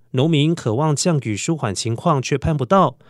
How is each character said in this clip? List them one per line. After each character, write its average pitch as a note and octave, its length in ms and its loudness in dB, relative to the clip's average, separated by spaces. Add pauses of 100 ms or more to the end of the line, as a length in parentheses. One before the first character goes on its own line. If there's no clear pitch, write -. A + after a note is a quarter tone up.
(140)
农 C3+ 140 2
民 D#3+ 280 2
渴 A#2 180 -4
望 D3 220 0
降 D#3+ 240 0
雨 G#2+ 180 -4
舒 E3 180 -4
缓 A2 200 -4
情 A2+ 200 -4
况 C#3 240 0
却 C3+ 200 -2
盼 D#3+ 180 0
不 C3 80 -2
到。 F3+ 320 2 (120)